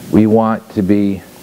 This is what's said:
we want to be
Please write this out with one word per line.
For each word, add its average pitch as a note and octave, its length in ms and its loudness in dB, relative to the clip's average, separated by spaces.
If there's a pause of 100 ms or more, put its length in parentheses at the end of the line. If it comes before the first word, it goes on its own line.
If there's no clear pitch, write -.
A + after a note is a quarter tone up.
(100)
we A2 160 4
want A2 440 0
to G#2+ 120 -4
be G2 400 -2 (200)